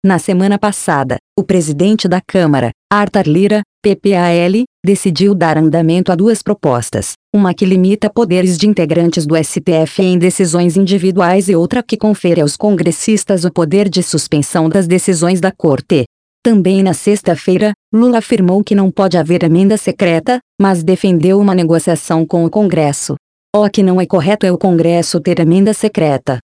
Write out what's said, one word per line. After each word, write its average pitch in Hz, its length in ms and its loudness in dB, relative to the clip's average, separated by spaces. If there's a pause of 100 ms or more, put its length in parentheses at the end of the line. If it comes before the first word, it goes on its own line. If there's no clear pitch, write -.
Na 190 140 2
semana 196 400 -2
passada, 143 560 -2 (200)
o 196 60 -2
presidente 180 640 0
da 185 140 0
Câmara, 147 500 0 (180)
Arthur 202 380 0
Lira, 202 360 2 (200)
P 196 140 0
P 196 180 0
A 175 140 0
L, 175 340 0 (240)
decidiu 190 480 0
dar 160 240 0
andamento 165 540 0
a - 20 2
duas 214 260 0
propostas, 120 720 -4 (200)
uma 196 180 2
que 190 140 -2
limita 190 420 2
poderes 185 480 0
de 185 120 0
integrantes 170 580 0
do 151 80 0
S 160 260 -2
T 180 120 -2
F 160 280 -2
em 185 160 2
decisões 175 600 0
individuais 185 720 0
e 190 80 2
outra 175 260 0
que - 140 -4
confere 190 440 0
aos 147 160 -2
congressistas 190 880 -2
o 180 60 0
poder 185 380 0
de 180 120 -2
suspensão 160 680 -2
das 180 180 0
decisões 175 540 0
da 190 100 0
Corte. 143 540 0 (400)
Também 196 360 2
na 185 140 0
sexta-feira, 202 800 -2 (200)
Lula 233 260 2
afirmou 196 440 0
que 202 140 0
não 190 160 2
pode 185 260 0
haver 165 240 0
emenda 185 340 2
secreta, 185 640 -2 (220)
mas 190 240 0
defendeu 185 560 2
uma 196 160 2
negociação 165 680 0
com 170 200 -2
o 165 60 0
Congresso. 160 680 -2 (380)
O 208 140 2
que 202 140 0
não 185 180 2
é 175 60 -2
correto 196 400 0
é 180 60 2
o 175 60 -2
Congresso 170 600 0
ter 175 220 -2
emenda 190 340 2
secreta. 147 640 -2 (120)